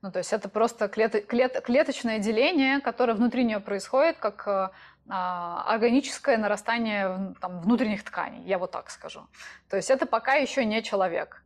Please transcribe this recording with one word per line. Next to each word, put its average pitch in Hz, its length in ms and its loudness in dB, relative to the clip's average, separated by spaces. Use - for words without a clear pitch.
ну, 196 100 -10
то 185 60 -4
есть 180 160 -2
это 202 160 -4
просто 214 380 0
клет-, 220 380 0
клет-, 254 360 0
клеточное 240 560 0
деление, 269 640 2
которое 240 340 0
внутри 240 300 2
нее 214 160 0
происходит, 254 580 0
как, - 280 -4
э, 190 220 0
а, 180 560 -4
органическое 240 600 2
нарастание 214 720 0
в-, 185 320 -6
там, 180 200 -8
внутренних 214 440 2
тканей, - 400 -8
я 185 140 -2
вот 180 140 -6
так - 180 -10
скажу. 147 300 -16
То 196 60 -2
есть - 140 -2
это 269 140 4
пока 254 300 0
еще 277 300 2
не 220 180 0
человек. 185 640 -2